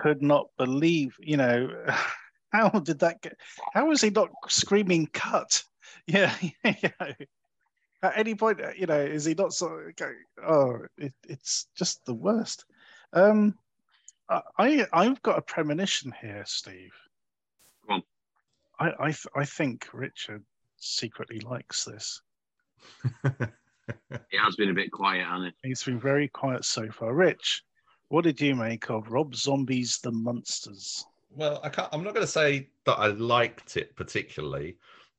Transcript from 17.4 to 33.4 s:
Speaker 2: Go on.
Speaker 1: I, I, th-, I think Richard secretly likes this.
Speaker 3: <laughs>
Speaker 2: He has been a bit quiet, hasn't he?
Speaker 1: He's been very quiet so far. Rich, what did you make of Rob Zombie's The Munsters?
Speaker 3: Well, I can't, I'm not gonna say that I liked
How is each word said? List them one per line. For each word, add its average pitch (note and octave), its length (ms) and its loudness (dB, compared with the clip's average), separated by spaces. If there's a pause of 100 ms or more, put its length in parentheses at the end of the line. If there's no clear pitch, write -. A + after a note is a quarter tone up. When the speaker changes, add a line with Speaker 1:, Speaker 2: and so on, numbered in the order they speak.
Speaker 2:
Go G#2 80 -2
on. F#2 80 -2 (760)
Speaker 1:
I, E3 200 2
I, C3 120 -2
th-, - 240 -8
I C#3+ 100 0
think C#3 480 -4
Richard A#2+ 500 -10 (340)
secretly - 640 -8
likes - 440 -8
this. - 380 -12 (1000)
Speaker 3:
<laughs> B2+ 260 -2 (800)
Speaker 2:
He G2 80 -4
has G#2 180 4
been G#2 140 2
a F#2 40 2
bit F#2+ 180 0
quiet, F#2+ 340 0
hasn't F2+ 280 -6 (100)
he? C3 60 -6
Speaker 1:
He's C3 140 -6
been B2 160 -4
very C#3 300 2
quiet C3 340 -4
so A2 280 -4
far. A2+ 220 -4
Rich, - 500 2 (440)
what D#3+ 160 2
did E3 160 2
you C#3+ 160 2
make A2+ 340 -4
of A2 220 -4
Rob C3 240 -2
Zombie's B2+ 640 -2
The A#2+ 120 -6
Munsters? A2+ 920 -8 (240)
Speaker 3:
Well, D3 320 -4
I D3+ 80 -8
can't, F#3 220 -4
I'm D#3 120 -4
not G#3 100 -6
gonna G#3 140 0
say C#3+ 420 2 (160)
that B2+ 140 4
I G#2+ 80 4
liked A#2 680 0